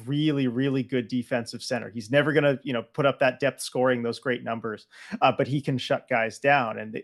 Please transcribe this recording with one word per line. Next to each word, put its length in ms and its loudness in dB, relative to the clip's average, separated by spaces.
really, 400 2
really 340 0
good 260 -2
defensive 540 -4
center. 300 -6
He's 180 -10
never 240 4
gonna, 300 4
you 100 -4
know, 80 -2
put 240 -2
up 140 2
that 200 2
depth 220 -2
scoring, 400 0
those 160 -4
great 260 -4
numbers, 440 -8
uh, 160 6
but 100 0
he 140 -2
can 160 -2
shut 320 -4
guys 300 -2
down, 400 2
and 140 -10
they, 100 -10